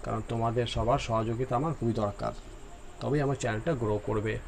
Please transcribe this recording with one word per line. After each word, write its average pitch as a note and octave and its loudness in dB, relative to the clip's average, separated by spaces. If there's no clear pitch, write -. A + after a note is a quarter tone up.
কারণ A2+ -2
তোমাদের A2+ 2
সবার A#2 4
সহযোগিতা A2+ 0
আমার D#3+ 2
খুবই A#2 2
দরকার, A2 -2
তবেই C#3 2
আমার C#3 2
চ্যানেলটা A2+ 0
গ্রো G#2+ 2
করবে G#2+ 2